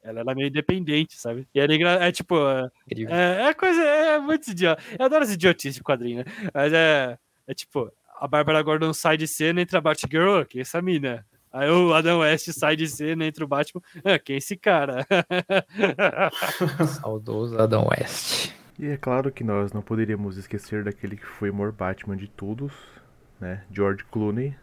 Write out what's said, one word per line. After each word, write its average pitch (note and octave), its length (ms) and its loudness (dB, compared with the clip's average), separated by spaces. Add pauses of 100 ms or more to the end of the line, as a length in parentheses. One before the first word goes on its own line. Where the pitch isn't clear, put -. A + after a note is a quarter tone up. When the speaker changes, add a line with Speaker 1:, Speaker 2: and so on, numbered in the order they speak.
Speaker 1:
Ela A2+ 180 -12
era B2+ 140 -4
meio C#3 140 -2
independente, D3+ 680 -2
sabe? B2 380 -8
E C#3 60 4
era D3 120 4
engra-, F3 320 4
é F3+ 60 4
tipo, F3 260 -2 (120)
é, C3 200 0 (220)
Speaker 2:
Incrível. A2 240 -6
Speaker 1:
é, F3+ 360 2
é D#4+ 40 0
coisa, E4+ 280 2
é D4+ 360 4
muito D4+ 320 -4
idiota. E3+ 320 2 (160)
Eu B3+ 60 2
adoro D4 180 4
as G#3+ 100 -2
idiotices E3 440 2
de - 80 -16
quadrinho, A#2+ 340 -2
né? B2 60 -6 (280)
Mas D3 200 2
é, D3 440 4 (300)
é C3 80 -8
tipo, - 340 -6 (300)
a C#3 80 -8
Bárbara D3+ 360 2
Gordon D#3 320 0
sai D#3+ 240 2
de D#3 100 -4
cena, E3+ 320 0
entra F3+ 160 0
a E3+ 40 4
Batgirl, D#3 680 2
"Quem B2+ 120 -10
é - 20 -6
essa E3 180 -6
mina?" C#3 460 -2 (260)
Aí C#3 180 0
o F3 220 6
Adam E3 280 4
West D#3 320 2
sai D3+ 240 2
de D#3+ 100 -2
cena, D#3 400 -4
entra D#3 180 -6
o C#3+ 40 -10
Batman, D3 340 -4 (220)
"Ah, F#3 140 2
quem - 160 -6
é C#3 40 -2
esse F3+ 180 -8
cara?" C#3+ 540 2
<laughs> F3+ 1800 0 (140)
Speaker 2:
Saudoso A2+ 600 -6
Adam A2 300 6
West. - 600 -4 (260)
Speaker 3:
E D3 80 -8
é C#3+ 100 -4
claro C3+ 360 -2
que - 100 -10
nós G2+ 300 -2
não G#2 100 -6
poderíamos G#2 540 -4
esquecer G2+ 480 -8
daquele G2+ 320 -8
que - 100 -18
foi - 240 -6
o G2+ 40 -6
maior G2+ 180 -4
Batman G2 440 -6
de G2 120 -10
todos, A#2 440 -10 (680)
né? F#2 220 -10 (100)
George G2 380 0
Clooney. A2+ 520 -2